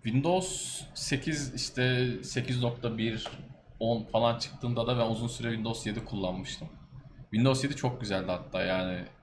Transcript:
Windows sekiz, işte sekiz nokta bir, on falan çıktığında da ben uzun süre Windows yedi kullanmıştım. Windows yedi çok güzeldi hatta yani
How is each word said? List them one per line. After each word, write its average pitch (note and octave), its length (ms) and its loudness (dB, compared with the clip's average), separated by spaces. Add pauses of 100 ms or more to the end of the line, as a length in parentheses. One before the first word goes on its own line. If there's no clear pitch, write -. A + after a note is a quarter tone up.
Windows D3 760 0 (140)
sekiz, C#3+ 600 -2
işte B2+ 540 2 (160)
sekiz B2 380 0
nokta A#2 360 0
bir, A2 300 0 (520)
on A2 240 2
falan A2+ 340 4
çıktığında A#2+ 480 0
da B2 120 2
ben A2+ 120 4
uzun A2+ 160 0
süre A#2 220 -2
Windows A2+ 380 -2
yedi G#2+ 180 -2
kullanmıştım. F#2+ 640 -4 (640)
Windows B2+ 340 6
yedi - 120 0
çok - 240 0
güzeldi F#2+ 260 0
hatta F#2 360 -2
yani F#2 420 0 (180)